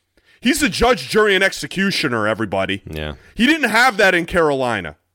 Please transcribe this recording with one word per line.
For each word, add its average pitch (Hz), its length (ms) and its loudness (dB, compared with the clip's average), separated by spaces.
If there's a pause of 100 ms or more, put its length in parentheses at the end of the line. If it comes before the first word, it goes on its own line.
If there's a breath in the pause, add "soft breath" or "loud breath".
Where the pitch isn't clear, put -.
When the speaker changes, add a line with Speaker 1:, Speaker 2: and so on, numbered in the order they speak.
(400 soft breath)
Speaker 1:
He's 294 220 0
a 262 80 2
judge, 190 400 0
jury, 214 240 2
and 190 100 2
executioner, 151 800 -2
everybody. 98 600 -2
Speaker 2:
Yeah. 76 300 -8 (180 soft breath)
Speaker 1:
He 226 100 0
didn't 285 240 2
have 226 300 2
that 190 160 4
in 170 100 0
Carolina. 131 720 -2 (180)